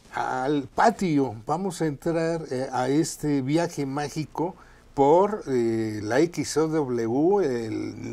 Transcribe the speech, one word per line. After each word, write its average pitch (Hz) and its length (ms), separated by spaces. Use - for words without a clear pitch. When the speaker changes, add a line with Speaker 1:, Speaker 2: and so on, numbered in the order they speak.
Speaker 1:
al 127 480
patio, 156 600
vamos 170 360
a 160 40
entrar, 165 540
eh, 131 220
a 127 160
este 147 540
viaje 156 420
mágico 147 720
por, 175 540
eh, 113 540
la 113 180
X 160 360
O 156 120
W, 147 760
el 110 460
Speaker 2:
La 104 60